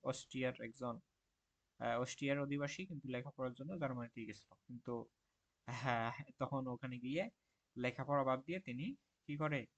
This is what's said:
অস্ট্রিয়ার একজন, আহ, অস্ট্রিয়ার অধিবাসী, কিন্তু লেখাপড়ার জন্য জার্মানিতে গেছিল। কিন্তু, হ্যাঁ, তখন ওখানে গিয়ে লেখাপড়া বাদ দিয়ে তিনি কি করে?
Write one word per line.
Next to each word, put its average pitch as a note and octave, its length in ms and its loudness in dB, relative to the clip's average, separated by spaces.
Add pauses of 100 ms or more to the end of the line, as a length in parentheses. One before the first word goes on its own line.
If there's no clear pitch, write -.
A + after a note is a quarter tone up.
অস্ট্রিয়ার B2+ 580 0
একজন, A#2 340 -4 (840)
আহ, A#2 200 4
অস্ট্রিয়ার C#3 400 2
অধিবাসী, C#3+ 460 0
কিন্তু D#3+ 220 -6
লেখাপড়ার B2+ 480 -2
জন্য D3 220 -6
জার্মানিতে B2 480 -2
গেছিল। - 260 -10 (100)
কিন্তু, A#2+ 320 -6 (760)
হ্যাঁ, A#2+ 440 2 (260)
তখন C3+ 300 0
ওখানে B2 300 -4
গিয়ে C3+ 260 0 (520)
লেখাপড়া C3 480 4
বাদ C3 200 4
দিয়ে F3+ 180 -2
তিনি B2+ 240 -2 (440)
কি D3 60 -2
করে? D3+ 240 4 (180)